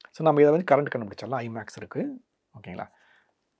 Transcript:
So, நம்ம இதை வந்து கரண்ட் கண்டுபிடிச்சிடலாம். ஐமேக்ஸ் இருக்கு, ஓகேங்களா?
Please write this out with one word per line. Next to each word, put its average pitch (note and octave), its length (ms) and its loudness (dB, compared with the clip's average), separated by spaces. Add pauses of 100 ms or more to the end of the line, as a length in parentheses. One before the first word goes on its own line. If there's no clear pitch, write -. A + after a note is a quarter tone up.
(120)
So, D#3+ 220 2
நம்ம D3 80 4
இதை D3 120 8
வந்து F3 220 4
கரண்ட் C#3 200 0
கண்டுபிடிச்சிடலாம். A#2 520 -8
ஐமேக்ஸ் A2 280 -12
இருக்கு, A#3+ 480 -8 (360)
ஓகேங்களா? F#2+ 300 -14 (720)